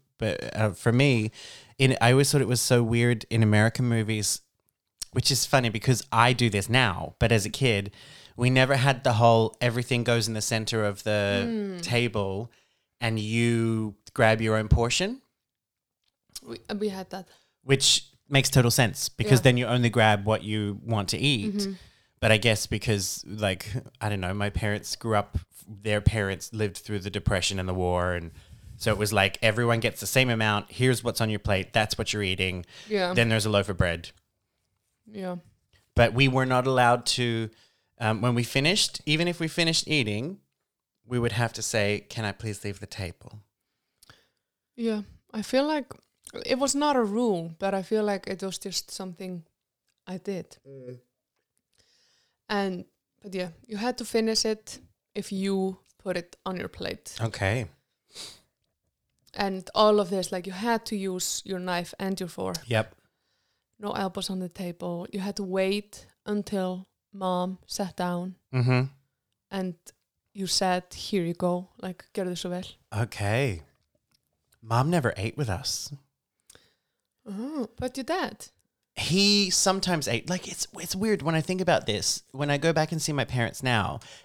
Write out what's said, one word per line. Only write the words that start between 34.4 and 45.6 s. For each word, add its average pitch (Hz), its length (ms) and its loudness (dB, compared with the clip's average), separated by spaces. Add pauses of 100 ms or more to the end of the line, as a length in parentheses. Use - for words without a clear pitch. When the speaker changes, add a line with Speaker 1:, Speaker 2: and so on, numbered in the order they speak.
Speaker 2:
Yeah. 185 280 -8 (580)
Speaker 1:
But 117 180 6
we 135 140 4
were 131 180 2
not 127 220 2
allowed 123 380 4 (120)
to, 113 320 -2 (500)
um, 110 220 0
when 123 140 2
we 120 80 2
finished, 151 640 0
even 156 220 2
if 170 120 -4
we 160 80 -2
finished 160 400 0
eating, 131 520 -2 (640)
we 123 140 -2
would 117 140 2
have 117 200 0
to 110 80 -10
say, 104 480 0
"Can 113 160 -6
I 101 80 -2
please 107 320 -8
leave 98 140 -8
the 104 80 -14
table?" - 520 -10 (1400)
Speaker 2:
Yeah. 220 280 -2 (300)
I 214 80 -6
feel 262 240 2